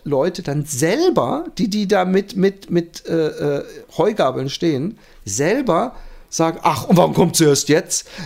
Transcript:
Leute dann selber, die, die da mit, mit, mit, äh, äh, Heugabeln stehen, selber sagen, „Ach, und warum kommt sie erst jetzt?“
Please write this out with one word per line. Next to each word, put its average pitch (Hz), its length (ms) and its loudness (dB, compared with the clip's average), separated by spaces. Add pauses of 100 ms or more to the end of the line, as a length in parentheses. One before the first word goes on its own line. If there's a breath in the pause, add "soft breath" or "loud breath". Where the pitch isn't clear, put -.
Leute 151 380 -2
dann 143 240 -4
selber, 220 800 0 (120)
die, 240 120 0
die 208 180 -2
da 190 180 2
mit, 190 300 0
mit, 190 360 -2
mit, 170 360 -4
äh, 151 520 -2
äh, - 40 -10 (340)
Heugabeln 143 520 0
stehen, 165 480 -2 (280 soft breath)
selber 190 720 0 (340 loud breath)
sagen, 165 340 -2
„Ach, 160 220 0
und 175 120 4
warum 165 160 4
kommt 170 220 2
sie 160 100 4
erst 139 240 2
jetzt?“ - 380 0 (180 loud breath)